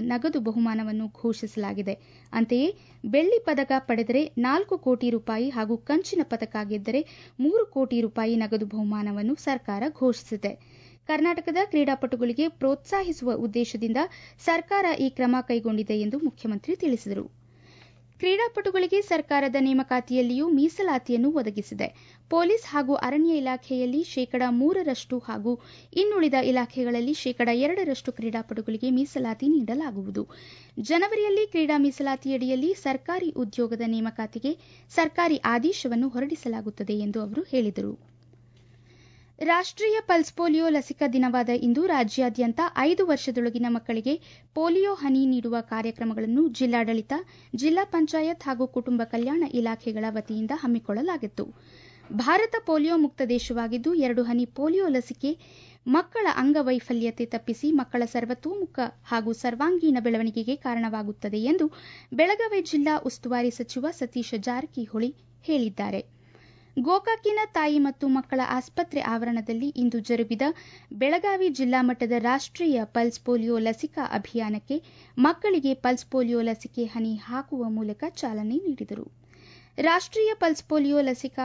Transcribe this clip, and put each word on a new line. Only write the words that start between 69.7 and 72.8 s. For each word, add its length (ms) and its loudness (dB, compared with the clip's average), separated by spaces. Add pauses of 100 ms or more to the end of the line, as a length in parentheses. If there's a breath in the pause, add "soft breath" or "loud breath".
ಇಂದು 240 2
ಜರುಗಿದ 440 0 (460 loud breath)
ಬೆಳಗಾವಿ 600 2
ಜಿಲ್ಲಾ 320 2
ಮಟ್ಟದ 380 0
ರಾಷ್ಟ್ರೀಯ 680 0